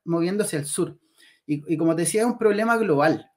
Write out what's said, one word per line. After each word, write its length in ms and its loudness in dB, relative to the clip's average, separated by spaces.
moviendo 400 0
hacia 140 -4
el 80 -6
sur. 320 -4
Y, 160 -4
y 40 0
como 180 2
te 80 -2
decía, 200 0
es 40 2
un 120 -2
problema 400 2
global. 580 2